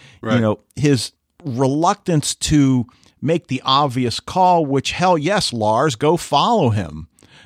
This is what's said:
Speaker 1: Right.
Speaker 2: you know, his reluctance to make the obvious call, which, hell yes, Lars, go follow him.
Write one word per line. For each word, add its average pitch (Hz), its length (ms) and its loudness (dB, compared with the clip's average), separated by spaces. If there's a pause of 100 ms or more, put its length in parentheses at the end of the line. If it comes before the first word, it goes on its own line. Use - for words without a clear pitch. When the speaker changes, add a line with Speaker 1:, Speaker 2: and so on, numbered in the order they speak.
(200)
Speaker 1:
Right. 110 140 -2
Speaker 2:
you 117 80 4
know, 107 160 0 (180)
his 135 360 0 (320)
reluctance 147 880 -2
to 135 500 2 (380)
make 160 240 -2
the 131 180 -6
obvious 131 560 -2
call, 180 460 0
which, 135 240 -2
hell 180 260 0
yes, 170 360 -2
Lars, 113 420 0
go 151 240 2
follow 165 520 2
him. 82 360 -6 (400)